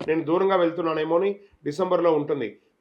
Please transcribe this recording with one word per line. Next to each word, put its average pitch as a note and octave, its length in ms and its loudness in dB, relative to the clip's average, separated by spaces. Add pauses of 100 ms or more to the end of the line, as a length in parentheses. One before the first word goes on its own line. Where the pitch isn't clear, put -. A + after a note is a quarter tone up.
నేను D#3+ 160 0
దూరంగా F#3+ 320 2
వెళ్తున్నానేమో E3 640 0
అని G3+ 160 0 (300)
డిసెంబర్లో E3+ 480 0
ఉంటుంది. D3 460 -4 (220)